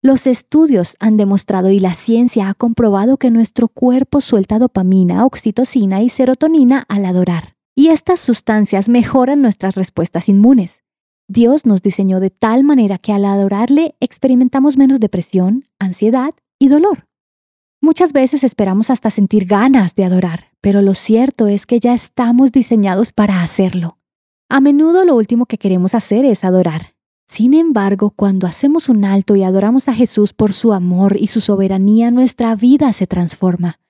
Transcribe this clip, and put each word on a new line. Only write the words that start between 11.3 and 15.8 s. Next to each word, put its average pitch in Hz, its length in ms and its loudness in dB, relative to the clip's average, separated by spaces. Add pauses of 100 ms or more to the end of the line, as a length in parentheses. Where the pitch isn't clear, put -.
nos 202 160 2
diseñó 190 400 -2
de 190 80 -2
tal 233 340 -2
manera 233 340 2
que - 140 -8
al 202 140 -2
adorarle 202 760 -2
experimentamos 262 760 0
menos 269 240 2
depresión, 190 640 -2 (140)
ansiedad 226 540 -2 (240)